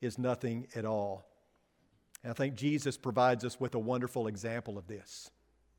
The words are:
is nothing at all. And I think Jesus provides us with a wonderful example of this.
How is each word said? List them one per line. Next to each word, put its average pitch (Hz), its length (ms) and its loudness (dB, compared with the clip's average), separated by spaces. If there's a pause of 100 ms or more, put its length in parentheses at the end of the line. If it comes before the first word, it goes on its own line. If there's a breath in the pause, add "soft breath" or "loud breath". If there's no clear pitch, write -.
is 123 180 -2
nothing 123 560 0
at 110 100 -4
all. 101 440 -2 (960)
And 120 80 -4
I - 20 -4
think 135 220 0
Jesus 143 400 2
provides 123 480 4
us 120 160 -4
with 127 160 0
a - 20 2
wonderful 123 480 0
example 110 500 -4
of 87 120 -12
this. - 420 -12 (480)